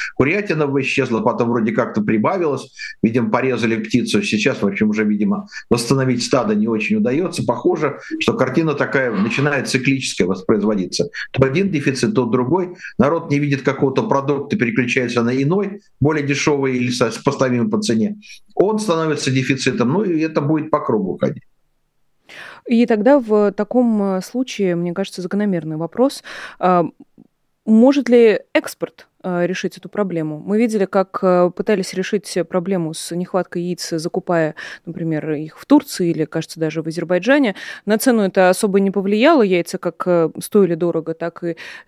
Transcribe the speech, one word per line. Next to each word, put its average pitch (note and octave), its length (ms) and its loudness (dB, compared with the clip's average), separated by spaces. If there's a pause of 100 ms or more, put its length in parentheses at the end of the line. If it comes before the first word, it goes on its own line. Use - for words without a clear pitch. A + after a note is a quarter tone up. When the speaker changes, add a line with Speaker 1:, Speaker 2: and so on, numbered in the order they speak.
(140)
Speaker 1:
курятина D#3 560 0 (100)
исчезла, B2 400 -2
потом A#2 300 0
вроде A#2 220 0
как-то A2+ 280 -2
прибавилось, C3 720 0 (300)
видимо, A2+ 280 0
порезали A#2+ 460 0
птицу. A2 460 0
Сейчас, A2+ 400 0
в G#2 40 2
общем, G#2+ 240 0
уже, G#2+ 140 0
видимо, G#2 420 0 (220)
восстановить B2+ 560 -2
стадо A2 300 0
не G#2+ 140 0
очень G#2+ 280 -2
удаётся. B2+ 480 -2
Похоже, D3+ 540 -2 (220)
что - 140 2
картина C#3+ 400 0
такая C3 360 0
начинает A#2 580 0
циклическая C3 580 0
воспроизводиться. G2+ 840 0 (240)
То C3 120 2
один F3 260 2
дефицит, C3+ 440 0
то B2+ 100 2
другой. C3 520 0 (220)
Народ D#3+ 320 0
не C#3+ 80 0
видит C#3 240 -2
какого-то C3 460 0
продукта, C#3 480 -2
переключается A#2+ 680 0
на A#2 80 0
иной, F3 500 -2 (200)
более D3 260 0
дешёвый C3+ 500 0
или B2 140 -2
со-, B2 200 0
сопоставимый B2 580 0
по G#2+ 120 0
цене. A2 380 0 (360)
Он G#3+ 240 2
становится D#3+ 520 0
дефицитом, B2+ 640 0
ну G3 100 0
и E3+ 180 -2
это D#3 200 -2
будет D3+ 300 -2
по D3+ 100 2
кругу F#2+ 380 -2
ходить. - 240 -4 (1300)
Speaker 2:
И A#3+ 180 4
тогда A3+ 320 4
в G#3 340 2
таком, A3 500 0
э, F#3+ 200 0
случае, G3+ 540 -2
мне E3+ 160 -2
кажется, F#3+ 300 -6
закономерный F3 540 -2
вопрос, A3 460 -2 (360)
а, F3+ 260 4 (800)
может A#3+ 460 6
ли A#3 300 6 (120)
экспорт, - 560 -4 (160)
э, F3 220 0
решить F3+ 320 -6
эту F#3 100 -18
проблему? D#3+ 580 -4
Мы G#3 120 0
видели, A3 260 2
как, F#3+ 380 -2
э, F3+ 340 4
пытались G3 380 -2
решить F#3 420 -4 (120)
проблему F3 440 -2
с - 240 -10
нехваткой F3+ 460 -4
яиц, F3 300 -6
закупая, E3 600 -2 (300)
например, D#3+ 480 -4
их D3+ 260 -6
в - 60 -20
Турции F#3 460 2
или, D#3 160 0
кажется, - 340 -8
даже D#3+ 220 -2
в D3+ 40 -16
Азербайджане. F3+ 680 0 (320)
На G#3+ 120 2
цену A3+ 240 2
это F#3 280 4
особо G3 300 2
не G3 100 2
повлияло, G#3+ 520 4
яйца F3+ 360 0
как, - 280 -6
э, E3+ 240 4 (100)
стоили F3+ 340 4
дорого, E3 400 -2
так E3+ 280 -8
и E3+ 140 -4 (320)